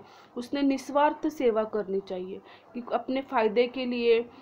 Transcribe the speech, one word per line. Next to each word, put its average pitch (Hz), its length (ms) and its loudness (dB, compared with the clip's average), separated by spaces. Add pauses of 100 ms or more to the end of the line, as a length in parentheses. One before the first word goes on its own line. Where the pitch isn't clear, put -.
(380)
उसने 247 240 -4
निस्वार्थ 285 640 2
सेवा 240 360 2
करनी 196 360 -4
चाहिए 190 420 -8 (320)
कि 240 100 -10 (100)
अपने 262 280 -2
फ़ायदे 240 460 2
के 254 180 -6
लिए 240 440 2 (120)